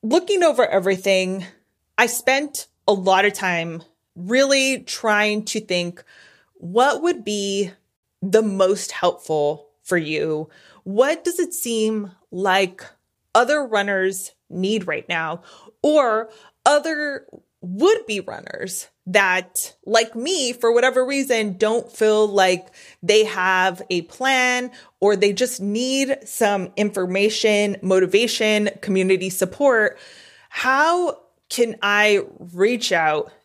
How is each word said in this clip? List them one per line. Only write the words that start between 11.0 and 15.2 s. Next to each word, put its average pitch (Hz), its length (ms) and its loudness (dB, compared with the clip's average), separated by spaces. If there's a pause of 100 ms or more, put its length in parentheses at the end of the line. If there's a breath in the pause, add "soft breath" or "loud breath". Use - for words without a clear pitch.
does 349 160 -4
it 349 140 -2
seem 220 580 -4 (200)
like 185 520 -2 (520)
other 269 300 2
runners 196 680 -2 (180)
need 196 380 -4
right 160 200 -8
now, 165 360 -4 (400 loud breath)